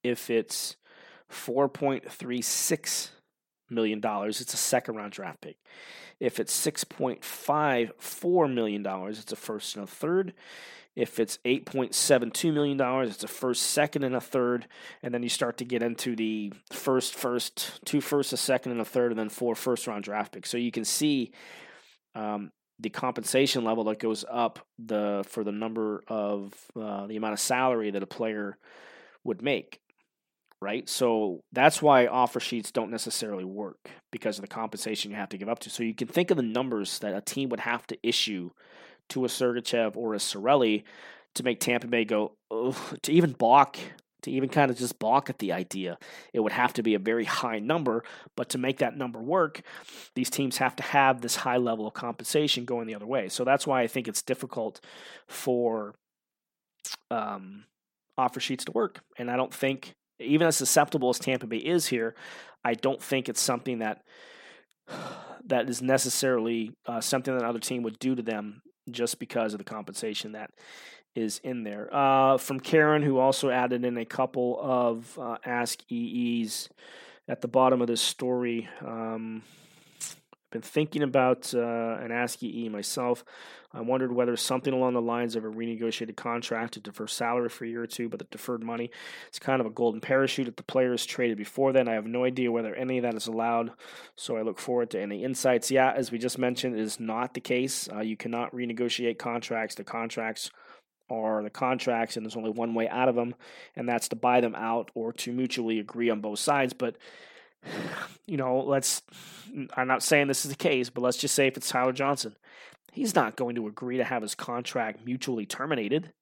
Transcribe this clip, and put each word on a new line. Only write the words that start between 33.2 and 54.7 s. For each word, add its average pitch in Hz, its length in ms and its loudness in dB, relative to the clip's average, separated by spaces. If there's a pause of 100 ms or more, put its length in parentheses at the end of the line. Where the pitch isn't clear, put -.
work, 98 440 -10 (220)
because 107 260 -4
of 98 40 -10
the 101 60 -12
compensation 107 640 -6
you 104 80 -8
have 98 120 -6
to 98 80 -10
give 98 120 -6
up 120 100 -2
to. - 120 -12
So - 100 -6
you 113 140 -2
can 120 120 -4
think 175 220 2
of 180 80 6
the 131 60 2
numbers 113 560 -2
that 101 160 -4
a 101 60 -4
team 135 280 -4
would 113 120 -4
have 117 260 -4
to 113 160 -8
issue 101 480 0 (580)
to 127 160 0
a - 20 0
Sergachev 120 680 0
or 113 180 -2
a 104 40 -2
Cirelli 110 680 4 (520)
to 123 80 -4
make 123 160 0
Tampa 120 280 0
Bay 117 180 2
go, 107 300 0 (160)
"Ugh," 123 240 0 (260)
to 143 100 -2
even 165 220 8
balk, 131 440 6 (460)
to 135 80 -6
even 131 180 0
kind 139 220 6
of 117 60 -2
just 123 220 -2
balk 127 300 4
at - 100 -8
the 95 120 0
idea. 90 460 -4 (340)
It 117 80 0
would 107 120 2
have 123 220 2
to 117 100 0
be 110 120 4
a 98 40 0
very 113 260 0
high 113 340 -2
number, 123 440 0 (320)
but 123 140 -4
to 127 80 -4
make 127 200 -2
that 123 200 0
number 120 220 -4
work, 156 420 0 (540)
these 127 140 0
teams 135 280 0
have 131 200 2
to - 60 -8
have 135 380 6
this 117 160 -2
high 127 200 0
level 113 280 0
of 107 80 -8
compensation 123 720 0
going 117 220 -4
the 110 80 -8
other 104 100 -12
way. 113 240 0
So 127 140 -4
that's 135 240 4
why 131 140 2
I 117 60 2
think 113 200 -4
it's 107 140 -4
difficult 120 580 -4 (480)